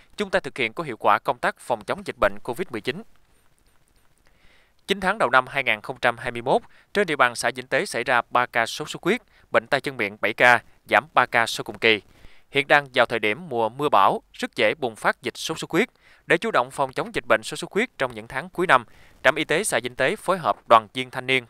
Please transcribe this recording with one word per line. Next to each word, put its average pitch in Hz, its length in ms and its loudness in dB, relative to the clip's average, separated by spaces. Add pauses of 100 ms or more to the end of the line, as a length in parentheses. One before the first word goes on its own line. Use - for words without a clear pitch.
(180)
chung 202 120 -6
tay 180 120 -2
thực - 160 -10
hiện 113 160 -2
có 170 100 -8
hiệu 127 160 -10
quả 110 200 4
công 131 180 -4
tác 185 220 -4
phòng 110 240 -6
chống 147 220 -6
dịch 131 140 -10
bệnh 101 140 2 (100)
covid 127 280 -6
mười 110 100 -8
chín. 160 220 -8 (1800)
Chín 202 120 -4
tháng 190 180 0
đầu 156 120 0
năm 127 180 4
hai 131 160 -4
nghìn 110 180 -2
không 127 200 -10
trăm 117 160 2
hai 123 140 -8
mươi 120 100 -8
mốt, 151 200 0 (320)
trên 202 140 0
địa 156 80 -2
bàn 123 200 2
xã 120 200 -2
Vĩnh 127 120 -10
Tế 147 180 -2
xảy 120 180 -4
ra 123 260 0
ba 123 160 0
ca 117 200 -2
sốt - 240 -10
xuất - 140 -14
huyết, 220 180 -2 (300)
bệnh 113 180 0
tay 139 120 0
chân 135 160 -8
miệng 107 240 -4
bảy 101 120 -2
ca, 123 300 4 (260)
giảm 107 240 4
ba 127 120 4
ca 120 200 2
so - 180 -8
cùng 104 160 -12
kỳ. 110 220 4 (500)
Hiện 139 160 -2
đang 147 260 4
vào 123 120 4
thời 117 140 -4
điểm 110 300 -2
mùa 117 200 0
mưa 139 200 -4
bão, 113 320 4 (120)
rất - 220 -10
dễ 113 200 2
bùng 127 200 -8
phát - 260 -4
dịch - 160 -8
sốt - 220 -8
xuất 151 120 -10
huyết. 196 180 0 (380)
Để 165 100 4
chủ 220 140 -4
động 135 200 0
phòng 135 220 -4
chống 196 220 -8
dịch 143 120 -6
bệnh 110 160 4
sốt - 160 -12
xuất 175 120 -10
huyết 220 260 -2
trong 123 180 -4
những 110 120 -12
tháng 143 220 -10
cuối 180 180 -6
năm, 127 180 6 (380)
trạm 135 120 6
y 156 80 -2
tế 151 200 0
xã 131 200 0
Vĩnh 123 120 -8
Tế 143 200 0
phối 185 220 -4
hợp 127 180 0 (140)
đoàn 110 240 6
viên 127 160 -6
thanh 127 180 -12
niên, 131 220 0